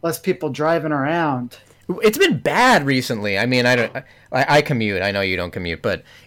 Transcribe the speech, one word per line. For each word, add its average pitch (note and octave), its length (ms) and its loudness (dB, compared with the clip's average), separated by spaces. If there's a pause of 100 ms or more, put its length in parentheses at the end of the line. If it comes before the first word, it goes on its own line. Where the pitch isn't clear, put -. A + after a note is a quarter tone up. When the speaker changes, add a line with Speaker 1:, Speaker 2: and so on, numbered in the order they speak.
Speaker 1:
Less E3 180 -4
people E3+ 300 -4
driving D#3 420 0
around. C#3+ 640 -2 (440)
Speaker 2:
It's A3 160 2
been D#4 220 2
bad F#3 460 2
recently. A#2 520 -2
I G#2+ 80 0
mean, B2 220 2
I B2 80 6
don't, A#2 200 -2 (360)
I, C#3 260 2
I D3+ 40 6
commute. A2 420 0
I G2+ 80 0
know G2 100 0
you F#2+ 160 -2
don't F2 140 -4
commute, F2 320 -6
but F#2+ 200 -2 (240)